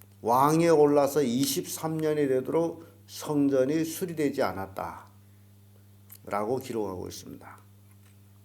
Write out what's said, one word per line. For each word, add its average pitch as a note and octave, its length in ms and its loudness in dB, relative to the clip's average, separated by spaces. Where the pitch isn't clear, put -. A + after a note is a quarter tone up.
왕에 D3 460 4
올라서 D3 540 6
이십삼 C#3 760 -2
년이 D3+ 280 0
되도록 C#3+ 580 -2
성전이 C#3+ 800 0
수리되지 D#3 580 -4
않았다라고 F#2 640 -6
기록하고 G2+ 460 -6
있습니다. - 520 -16